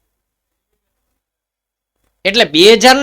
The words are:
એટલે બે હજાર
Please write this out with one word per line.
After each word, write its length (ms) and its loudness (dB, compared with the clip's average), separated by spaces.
એટલે 200 -4
બે 100 2
હજાર 200 2